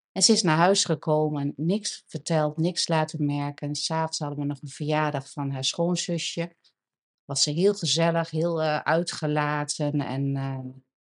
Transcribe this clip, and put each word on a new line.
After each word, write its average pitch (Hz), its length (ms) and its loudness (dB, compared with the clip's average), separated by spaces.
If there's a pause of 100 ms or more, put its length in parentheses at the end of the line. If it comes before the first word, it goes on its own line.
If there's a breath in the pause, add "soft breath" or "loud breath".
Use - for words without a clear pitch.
(120)
En 196 120 0
ze - 80 6
is 214 100 4
naar 160 140 4
huis 185 280 4
gekomen, 151 720 0
niks 185 500 -2
verteld, 151 500 -2
niks 170 320 0
laten 156 380 0
merken. 143 420 -2
En 147 60 -4
's - 160 -6
avonds 160 280 -2
hadden 147 200 -4
we 147 60 -2
nog 143 180 -2
een 143 60 -12
verjaardag 147 640 -2
van 139 200 -4
haar 135 140 -4
schoonzusje. 170 920 -2 (680)
Was - 180 -2
ze 151 80 2
heel 180 240 4
gezellig, 165 560 2
heel, 160 320 0
eh, 151 160 2
uitgelaten. 147 1200 0
En, 139 360 -2
eh, 135 220 -4 (420)